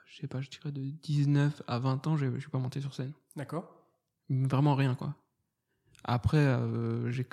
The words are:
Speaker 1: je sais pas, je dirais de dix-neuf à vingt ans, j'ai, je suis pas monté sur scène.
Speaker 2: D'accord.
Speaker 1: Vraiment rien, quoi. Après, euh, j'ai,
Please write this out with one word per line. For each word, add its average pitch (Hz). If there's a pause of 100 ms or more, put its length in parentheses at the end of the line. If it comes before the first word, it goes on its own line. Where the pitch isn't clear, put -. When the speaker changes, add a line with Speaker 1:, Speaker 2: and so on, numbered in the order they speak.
Speaker 1:
je -
sais 139
pas, 131
je 135
dirais -
de 139 (200)
dix-neuf 143
à 120
vingt 131
ans, 160
j'ai, 139
je -
suis 139
pas 135
monté 127
sur 139
scène. 131 (240)
Speaker 2:
D'accord. 156 (640)
Speaker 1:
Vraiment 135
rien, 131
quoi. 147 (880)
Après, 120
euh, 117
j'ai, 127